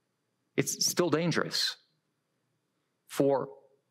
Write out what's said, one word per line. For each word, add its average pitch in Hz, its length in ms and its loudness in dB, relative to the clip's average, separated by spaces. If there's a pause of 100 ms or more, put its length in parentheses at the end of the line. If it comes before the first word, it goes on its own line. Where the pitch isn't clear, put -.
(580)
It's - 280 -2
still 175 240 0
dangerous 151 680 0 (1300)
for 139 420 2 (420)